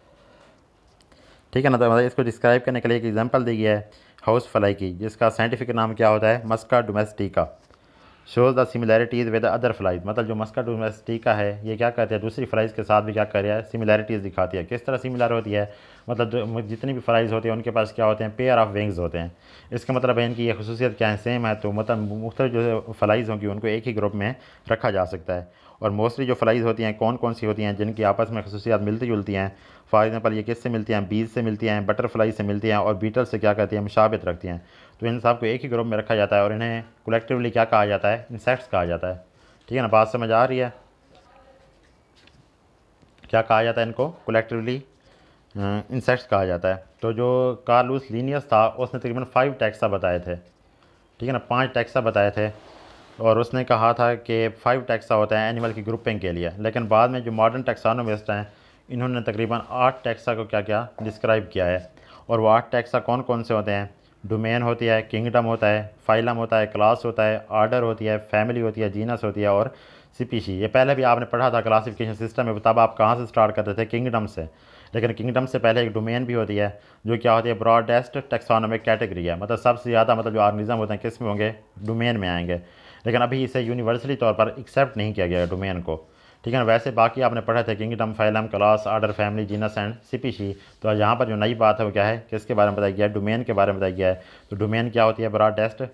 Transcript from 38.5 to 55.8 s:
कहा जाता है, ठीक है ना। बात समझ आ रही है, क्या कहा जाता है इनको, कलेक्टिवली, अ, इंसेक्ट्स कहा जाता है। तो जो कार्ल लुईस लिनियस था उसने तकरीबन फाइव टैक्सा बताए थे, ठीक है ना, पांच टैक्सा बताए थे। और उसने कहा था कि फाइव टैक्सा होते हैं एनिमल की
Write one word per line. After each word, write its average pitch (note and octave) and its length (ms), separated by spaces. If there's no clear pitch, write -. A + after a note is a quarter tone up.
कहा F2+ 160
जाता F2 240
है, F#2 80
ठीक A#2 80
है C3 60
ना। A#2 60
बात A2 200
समझ A#2 220
आ A#2 140
रही C3 140
है, B2 140
क्या A2+ 120
कहा A2 200
जाता A#2 180
है A#2 60
इनको, A#2+ 220
कलेक्टिवली, A2+ 520
अ, - 1120
इंसेक्ट्स B2+ 360
कहा G2 180
जाता F2+ 240
है। F#2+ 160
तो A2+ 100
जो A#2+ 160
कार्ल B2 220
लुईस C3+ 220
लिनियस C3+ 340
था A2 240
उसने B2 320
तकरीबन B2 240
फाइव C3 280
टैक्सा A2+ 360
बताए F2+ 320
थे, F2 160
ठीक - 920
है C3+ 60
ना, B2 60
पांच B2 320
टैक्सा A#2+ 300
बताए G#2 300
थे। G#2+ 180
और A2+ 180
उसने B2+ 260
कहा A#2 280
था A#2+ 220
कि A2+ 340
फाइव A#2+ 320
टैक्सा A2+ 340
होते G#2+ 200
हैं A2 160
एनिमल A#2 220
की G#2+ 100